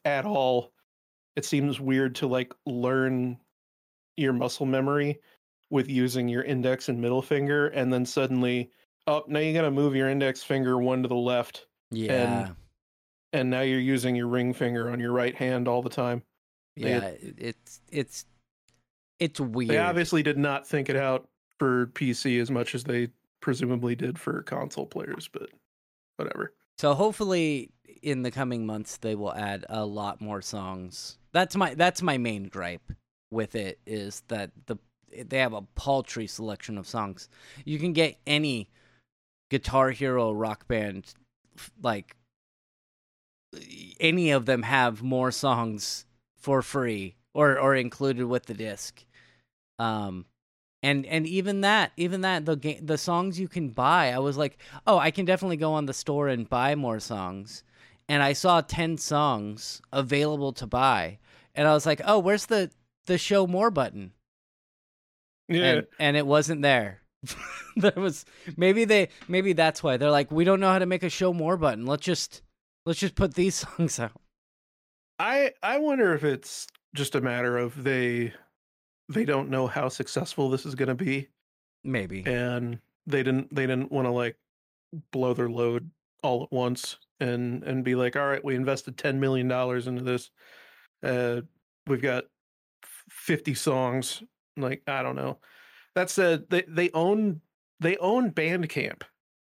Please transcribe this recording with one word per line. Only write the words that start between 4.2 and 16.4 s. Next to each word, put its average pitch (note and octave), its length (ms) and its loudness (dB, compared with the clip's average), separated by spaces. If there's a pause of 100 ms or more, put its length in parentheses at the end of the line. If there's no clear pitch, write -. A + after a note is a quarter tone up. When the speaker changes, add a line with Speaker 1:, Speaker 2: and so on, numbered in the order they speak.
Speaker 1:
muscle B2+ 320 -2
memory C#3+ 540 0 (500)
with C#3 200 0
using B2+ 380 2
your A#2+ 160 -2
index B2+ 460 0
and B2 100 -2
middle B2 220 2
finger, C#3+ 460 0
and C3 260 0
then B2+ 120 0
suddenly, B2 640 0 (340)
"Oh, D3+ 220 0
now D3 120 -2
you D#3 140 0
gotta D#3+ 160 2
move C#3 260 2
your C3+ 140 2
index C3+ 320 0
finger B2+ 380 0
one B2+ 240 0
to B2 60 -2
the B2 60 0
left," A#2+ 520 -2 (240)
and A2+ 80 -4
Speaker 2:
Yeah. A#2+ 500 0 (840)
Speaker 1:
and C3 160 0
now B2+ 120 0
you're C3 180 0
using B2+ 360 2
your A#2+ 120 -2
ring B2 260 0
finger A#2+ 360 -2
on A#2+ 100 -4
your A#2+ 120 -2
right B2 240 0
hand B2+ 320 -2
all A#2+ 140 2
the B2 80 -6
time. A#2+ 340 -2 (540)